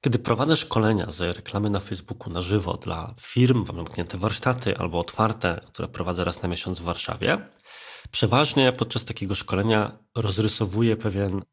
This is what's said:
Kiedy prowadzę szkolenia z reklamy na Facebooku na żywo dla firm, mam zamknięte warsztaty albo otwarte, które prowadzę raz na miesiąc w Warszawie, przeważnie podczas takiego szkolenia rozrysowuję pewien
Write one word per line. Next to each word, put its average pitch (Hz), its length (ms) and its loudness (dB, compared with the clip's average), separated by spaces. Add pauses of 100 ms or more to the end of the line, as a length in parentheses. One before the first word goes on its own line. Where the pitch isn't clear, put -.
Kiedy 120 180 4
prowadzę 131 360 2
szkolenia 107 560 2
z 87 240 -2
reklamy - 340 -2
na 101 100 0
Facebooku - 540 -10
na 87 80 -4
żywo 92 320 0
dla 82 460 -6
firm, 123 380 4 (100)
mam - 80 -8
zamknięte 87 420 -6
warsztaty 110 600 0
albo 85 220 -2
otwarte, 95 680 0
które - 200 -8
prowadzę 90 360 -4
raz 87 180 -2
na 90 80 -2
miesiąc 87 300 -4
w 87 40 -10
Warszawie, - 680 -2 (640)
przeważnie 127 600 4
podczas - 320 -2
takiego 98 300 -4
szkolenia 107 640 2 (180)
rozrysowuję 107 840 2
pewien 98 440 -2 (120)